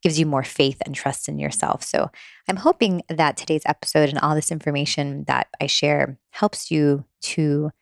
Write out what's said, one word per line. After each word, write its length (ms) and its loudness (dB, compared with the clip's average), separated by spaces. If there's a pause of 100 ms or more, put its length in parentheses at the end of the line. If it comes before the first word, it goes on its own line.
gives 140 0
you 80 4
more 160 0
faith 420 0
and 80 -10
trust 340 -4
in 120 -6
yourself. 440 -2
So 280 -2 (360)
I'm 100 -2
hoping 520 2
that 280 2
today's 280 -2
episode 420 2
and 120 -2
all 160 2
this 160 -2
information 720 -4
that 240 0 (120)
I 60 -2
share 540 0 (100)
helps 400 -4
you 360 2 (160)
to 500 0 (100)